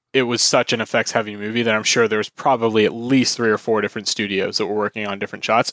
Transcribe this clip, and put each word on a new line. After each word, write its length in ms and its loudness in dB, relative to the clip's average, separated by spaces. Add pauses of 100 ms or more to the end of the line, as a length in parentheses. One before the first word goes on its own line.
(140)
it 80 4
was 180 -2
such 320 2
an 80 -2
effects-heavy 560 -2
movie 260 -4
that 120 2
I'm 100 -2
sure 240 2
there's 220 -2
probably 560 2
at 80 0
least 420 2
three 140 2
or 80 2
four 240 0
different 260 -6
studios 480 -2
that 100 -2
were 80 -4
working 320 -4
on 120 -6
different 260 -8
shots. 280 2